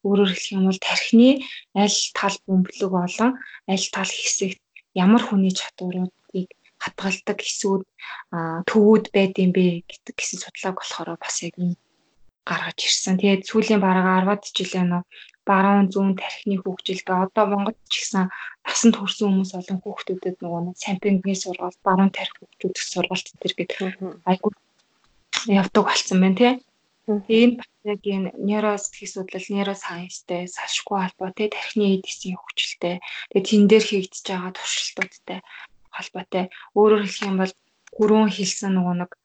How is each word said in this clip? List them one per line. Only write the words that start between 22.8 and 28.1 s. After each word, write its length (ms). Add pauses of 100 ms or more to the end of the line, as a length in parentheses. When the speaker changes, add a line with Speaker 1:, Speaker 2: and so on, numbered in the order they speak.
Speaker 1:
сургалт 500
өгдөг 240
гэдэг. 240 (480)
Айгуу 240 (960)
явдаг 400
болсон 320
байна 160
тийм. 220 (520)
Speaker 2:
Мгм. 180
Speaker 1:
Тэгээд 180
энэ 140
бас 120 (120)
яг 220
энэ 320